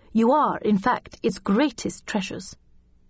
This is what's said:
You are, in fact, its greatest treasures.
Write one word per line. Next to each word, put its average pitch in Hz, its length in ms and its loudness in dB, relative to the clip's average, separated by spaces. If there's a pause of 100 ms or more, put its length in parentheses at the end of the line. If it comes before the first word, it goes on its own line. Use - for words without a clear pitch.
(120)
You 226 220 4
are, 262 260 2
in 208 180 2
fact, - 460 -2
its 208 160 -2
greatest 208 680 -2
treasures. - 500 -6 (540)